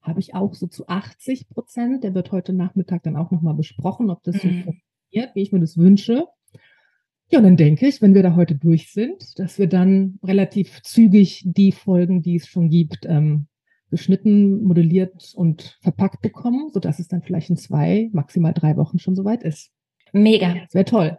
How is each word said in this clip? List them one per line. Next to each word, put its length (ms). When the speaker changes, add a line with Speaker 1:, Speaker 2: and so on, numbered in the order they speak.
Speaker 1:
habe 180
ich 160
auch 180
so 140
zu 200
achtzig 600
Prozent. 540
Der 100
wird 200
heute 200
Nachmittag 500
dann 120
auch 160
nochmal 240
besprochen, 540
ob 140
das 180
so 80
Speaker 2:
Mhm. 140
Speaker 1:
funktioniert, 720
wie 60
ich 120
mir 80
das 160
wünsche. 500
Ja, 80
und 60
dann 120
denke 300
ich, 160
wenn 100
wir 80
da 140
heute 180
durch 380
sind, 480
dass 180
wir 80
dann 560
relativ 600
zügig 640
die 240
Folgen, 500
die 140
es 120
schon 220
gibt, 380
ähm, 400
geschnitten, 760
modelliert 720
und 460
verpackt 400
bekommen, 500
sodass 280
es 80
dann 160
vielleicht 260
in 80
zwei, 560
maximal 400
drei 240
Wochen 220
schon 160
soweit 260
ist. 300
Speaker 2:
Mega. 400
Speaker 1:
Das 220
wär 100
toll. 340